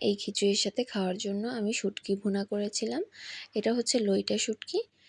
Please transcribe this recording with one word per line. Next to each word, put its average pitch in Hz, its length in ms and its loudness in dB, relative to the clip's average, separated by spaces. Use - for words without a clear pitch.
এই 208 160 2
খিচুড়ির 202 480 2
সাথে 247 200 0
খাওয়ার 190 340 0
জন্য 202 300 -2
আমি 226 240 -2
শুটকি - 440 -2
ভুনা 196 280 0
করেছিলাম। 214 580 -2
এটা 220 200 2
হচ্ছে 240 240 2
লইটা 202 400 4
শুটকি, - 400 -2